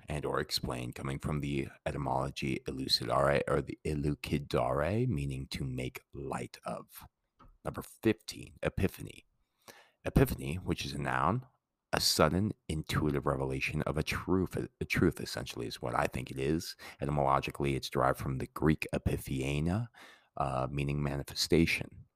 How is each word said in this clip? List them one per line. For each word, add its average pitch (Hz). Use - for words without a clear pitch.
and 73
or 139
explain, -
coming -
from 76
the 69
etymology 78
elucidare 71
or 71
the -
elucidare, 73
meaning 69
to -
make 64
light 65
of. -
Number -
fifteen, -
epiphany. -
Epiphany, 76
which 90
is 69
a 71
noun, 69
a -
sudden 90
intuitive 76
revelation 67
of -
a 78
truth. -
A, -
a -
truth, -
essentially, -
is -
what 60
I 69
think 64
it 64
is. 78
Etymologically, 69
it's 65
derived 65
from 67
the 62
Greek -
epiphania, 90
uh, 65
meaning 71
manifestation. 71